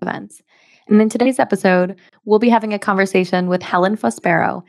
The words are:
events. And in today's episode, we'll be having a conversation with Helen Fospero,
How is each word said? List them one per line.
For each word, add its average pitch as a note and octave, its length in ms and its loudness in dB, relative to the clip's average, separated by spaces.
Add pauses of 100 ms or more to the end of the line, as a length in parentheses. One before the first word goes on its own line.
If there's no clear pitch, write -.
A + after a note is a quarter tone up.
events. - 400 -10 (460)
And G#3 120 4
in A3 100 2
today's B3 280 0
episode, F#3 580 0 (300)
we'll G#3+ 140 2
be A#3+ 100 2
having A3 240 0
a G3+ 60 -6
conversation F#3+ 680 0
with F3+ 140 -2
Helen F#3 360 0
Fospero, F3+ 720 -2